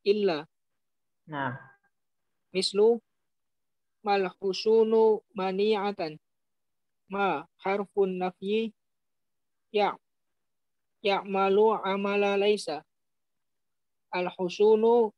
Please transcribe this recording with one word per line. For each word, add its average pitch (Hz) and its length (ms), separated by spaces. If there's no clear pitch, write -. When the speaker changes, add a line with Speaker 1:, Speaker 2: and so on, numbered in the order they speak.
Speaker 1:
illa. 196 380
Speaker 2:
Nah. 139 300
Speaker 1:
Mislu 208 480
mal 196 320
husunu 220 960
mani'atan. 190 880
Ma 190 400
harfun 190 560
nafyi 208 480
ya, 202 240
ya'malu 196 800
amala 202 560
laisa. 196 480
Al 180 240
husunu 220 800